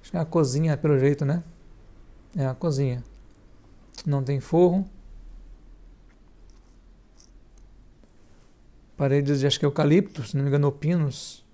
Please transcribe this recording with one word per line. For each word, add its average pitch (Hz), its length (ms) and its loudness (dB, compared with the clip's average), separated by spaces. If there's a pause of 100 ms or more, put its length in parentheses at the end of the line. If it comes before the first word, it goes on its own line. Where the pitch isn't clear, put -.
Acho - 100 -16
que 180 60 -4
é - 20 0
uma 156 60 0
cozinha, 151 500 2
pelo 147 220 2
jeito, 143 260 2
né? 160 200 0 (920)
É 147 80 -2
uma 127 120 -2
cozinha. 135 480 -2 (1000)
Não 143 180 0
tem 135 160 -2
forro. 180 480 2 (4000)
Paredes 139 420 2
de, 139 80 2
acho - 120 0
que 151 60 0
é - 20 4
eucalipto, 151 560 2
se 107 120 -8
não 139 80 0
me 139 60 0
engano, 143 160 2
ou 139 60 2
pinos. 151 840 -4